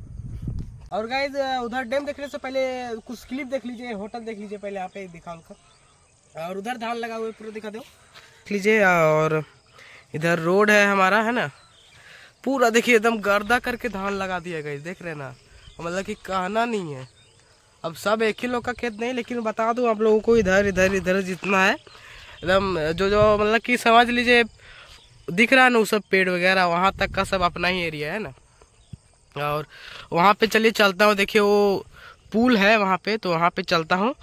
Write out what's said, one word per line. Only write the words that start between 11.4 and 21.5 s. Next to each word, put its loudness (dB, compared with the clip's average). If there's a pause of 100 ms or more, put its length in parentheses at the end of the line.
पूरा 2
देखिए 4
एकदम 2
गर्दा 0
करके -6
धान -6
लगा -6
दिया -10
guys, -10
देख -14
रहे -10
ना, -12 (480)
मतलब -6
कि -10
कहना -4
नहीं -6
है। -14 (760)
अब -8
सब -2
एक -2
ही -2
लोग -4
का -6
खेत -8
नहीं, -4
लेकिन -6
बता -2
दूं 0
आप -2
लोगों 4
को, 2
इधर, 4
इधर, 2
इधर 0
जितना -2